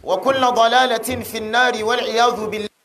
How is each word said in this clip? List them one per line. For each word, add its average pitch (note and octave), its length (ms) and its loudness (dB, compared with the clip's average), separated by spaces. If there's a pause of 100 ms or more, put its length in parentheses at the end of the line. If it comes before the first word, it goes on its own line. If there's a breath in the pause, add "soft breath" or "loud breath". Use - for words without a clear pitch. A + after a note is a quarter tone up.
وكل C4 420 0
ضلالة A#3 640 2 (140)
في A3 160 -10
النار، A#3 360 0 (100)
والعياذ A3+ 640 0
بالله G#3 380 -8